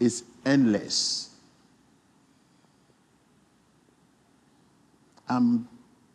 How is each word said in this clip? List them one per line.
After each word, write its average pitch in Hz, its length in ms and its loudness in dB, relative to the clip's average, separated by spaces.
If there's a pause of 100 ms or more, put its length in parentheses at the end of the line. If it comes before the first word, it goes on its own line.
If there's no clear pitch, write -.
is - 240 0 (200)
endless. - 880 0 (4000)
I'm 120 400 0 (460)